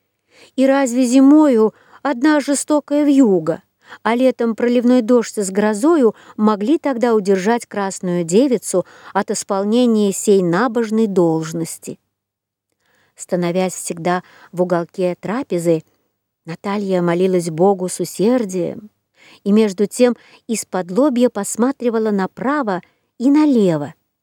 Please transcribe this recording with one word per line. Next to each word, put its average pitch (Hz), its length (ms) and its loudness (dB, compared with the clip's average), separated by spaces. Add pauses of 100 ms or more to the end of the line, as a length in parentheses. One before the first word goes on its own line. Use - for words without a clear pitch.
(560)
И 262 100 2
разве 262 400 2
зимою 269 680 6 (280)
одна 294 380 0
жестокая 294 640 -2
вьюга, 202 600 2 (400)
а 220 120 0
летом 247 400 0
проливной 240 460 2
дождь 226 360 0
с 196 140 -6
грозою 214 640 2 (220)
могли 214 400 0
тогда 240 360 -2
удержать 202 520 0
красную 185 580 -6
девицу 196 640 0 (280)
от 202 180 -4
исполнения 208 800 0
сей 196 280 2
набожной 220 680 0
должности? 165 920 -2 (1160)
Становясь 175 580 -4
всегда 175 500 -6 (280)
в 175 100 -6
уголке 175 580 -4
трапезы, 175 640 -4 (640)
Наталья 190 560 -4
молилась 175 480 0
Богу 180 400 0
с - 100 -10
усердием 196 920 -4 (540)
и 196 80 -2
между 208 340 2
тем 240 300 2 (320)
из-под 185 440 -6
лобья 240 380 2
посматривала 220 800 -4
направо 208 720 -4 (360)
и 247 120 0
налево. 208 640 2 (300)